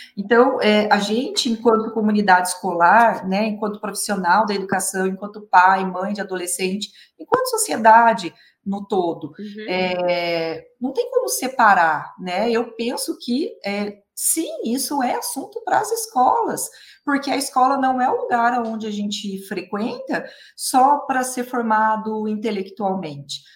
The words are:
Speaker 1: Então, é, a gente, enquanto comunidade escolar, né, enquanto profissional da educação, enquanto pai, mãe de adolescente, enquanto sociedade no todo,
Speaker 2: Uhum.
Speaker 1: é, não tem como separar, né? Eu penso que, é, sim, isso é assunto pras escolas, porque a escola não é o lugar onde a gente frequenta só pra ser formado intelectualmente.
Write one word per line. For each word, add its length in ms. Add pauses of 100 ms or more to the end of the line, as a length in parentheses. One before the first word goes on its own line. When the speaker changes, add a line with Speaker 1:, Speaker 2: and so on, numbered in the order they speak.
(180)
Speaker 1:
Então, 440
é, 300
a 80
gente, 500
enquanto 440
comunidade 560
escolar, 800
né, 200
enquanto 320
profissional 640
da 100
educação, 520
enquanto 340
pai, 440
mãe 280
de 80
adolescente, 680 (300)
enquanto 320
sociedade 800 (320)
no 220
todo, 500
Speaker 2:
Uhum. 320
Speaker 1:
é, 960 (160)
não 100
tem 200
como 180
separar, 880
né? 320
Eu 240
penso 440
que, 320 (140)
é, 340 (160)
sim, 340 (160)
isso 380
é 120
assunto 480
pras 280
escolas, 760 (380)
porque 240
a 80
escola 400
não 240
é 80
o 140
lugar 400
onde 240
a 40
gente 560
frequenta 800 (300)
só 440
pra 240
ser 200
formado 840
intelectualmente. 1120 (140)